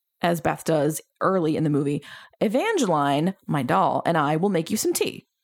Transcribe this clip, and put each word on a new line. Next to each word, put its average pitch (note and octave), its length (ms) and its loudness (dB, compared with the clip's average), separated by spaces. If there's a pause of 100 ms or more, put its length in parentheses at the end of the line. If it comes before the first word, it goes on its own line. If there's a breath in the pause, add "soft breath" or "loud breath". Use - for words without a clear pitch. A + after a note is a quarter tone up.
(260)
as E3+ 160 0
Beth D3+ 240 -2
does D3+ 340 2 (220)
early E3+ 340 2
in D3+ 80 0
the D#3 60 2
movie, D3 340 0 (380 loud breath)
"Evangeline, F#3+ 960 2 (120)
my D3+ 160 0
doll, C#3+ 420 2
and E3+ 120 2
I D3 180 2
will F3 140 0
make E3+ 220 -2
you G#3+ 60 -2
some F4 160 0
tea." - 320 -6 (180)